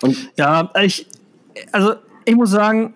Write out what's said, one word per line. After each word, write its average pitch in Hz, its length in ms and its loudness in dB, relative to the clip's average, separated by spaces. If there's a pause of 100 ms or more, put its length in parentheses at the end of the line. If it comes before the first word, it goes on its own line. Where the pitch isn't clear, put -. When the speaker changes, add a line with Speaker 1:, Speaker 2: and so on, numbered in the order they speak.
Speaker 1:
und - 360 -2
Speaker 2:
Ja, 156 340 0 (100)
ich, - 260 -2 (640)
also 208 220 0 (320)
ich 226 100 2
muss 233 160 2
sagen, 220 440 0